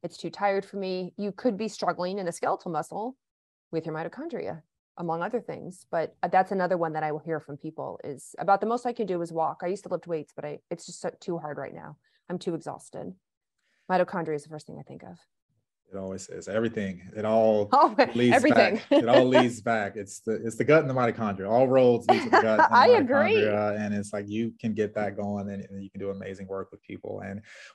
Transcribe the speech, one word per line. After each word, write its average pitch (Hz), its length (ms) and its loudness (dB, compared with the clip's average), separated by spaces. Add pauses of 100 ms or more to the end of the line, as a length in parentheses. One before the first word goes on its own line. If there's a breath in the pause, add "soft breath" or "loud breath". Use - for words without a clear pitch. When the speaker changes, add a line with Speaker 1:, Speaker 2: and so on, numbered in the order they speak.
Speaker 1:
It's 170 140 -10
too 170 140 -8
tired 196 340 -2
for 196 120 -14
me. 185 400 -6
You 202 160 -4
could 208 240 -2
be 220 120 -4
struggling 180 500 -4
in 190 80 -4
the 165 60 -4
skeletal - 400 -4
muscle 180 440 -8 (560)
with 160 140 -4
your 160 80 -8
mitochondria, 170 680 -10 (340)
among 170 260 -6
other 226 180 -4
things. - 500 -14
But, 165 320 -4
uh, 180 60 -2
that's 185 240 2
another 185 260 0
one 165 140 -2
that 156 100 -4
I 156 80 -4
will 151 80 -6
hear 156 220 -6
from - 160 -14
people 139 480 -12
is - 340 -14
about, 196 220 4
"The 202 60 -2
most 240 200 -2
I 233 60 -2
can 233 140 -4
do 180 160 -4
is 165 100 -8
walk. 160 300 -2
I 180 60 -6
used 202 160 -6
to 190 40 -16
lift 175 200 -6
weights, 156 260 -8
but - 100 -12
I, 147 160 -12 (100)
it's 170 160 -12
just - 140 -16
so, 175 100 -8 (100)
too 170 180 -6
hard 151 200 -10
right 139 160 -10
now. - 220 -16 (320)
I'm 180 120 -6
too 170 140 -6
exhausted." - 600 -12 (760)
Mitochondria 180 440 0
is 147 80 -8
the 156 80 -20
first 151 160 -14
thing - 120 -16
I 147 40 -18
think - 200 -18
of. 180 160 -18 (760)
Speaker 2:
It 98 40 -12
always 95 320 -10
is. 90 200 -14
Everything, 104 520 -4 (160)
it 107 80 -6
all 110 460 4
Speaker 1:
<laughs> - 20 4
Oh, 294 220 6 (200)
Speaker 2:
leads 233 220 4
Speaker 1:
everything. 247 400 6
Speaker 2:
back. - 160 -4
It 285 160 4
all 262 160 6
Speaker 1:
<laughs> 127 120 4
Speaker 2:
leads 120 260 2
back. 110 340 -2
It's 101 240 -12
the, 110 140 -2 (120)
it's 113 100 -6
the 117 80 0
gut 151 180 6
and 139 80 -2
the 131 40 -4
mitochondria. 107 560 0
All 123 160 6
roads 123 420 6
lead - 160 4
to 226 60 -2
the - 120 6
gut 220 180 4
and - 80 6
the - 0 -
Speaker 1:
<laughs> - 80 0
I 254 120 8
agree. 311 260 6 (220)
Speaker 2:
mitochondria. 107 440 2
And 104 140 -2
it's 101 180 -4
like, 101 160 -6
you 113 320 -2
can 110 140 -2
get 104 220 -2
that 101 200 -4
going, 101 320 -6
and, 98 160 -8
and 98 180 -14
you 98 80 -14
can 101 100 -14
do 98 100 -6
amazing 98 360 -10
work 95 240 -8
with - 120 -20
people 101 380 -12
and 98 200 -10 (340 loud breath)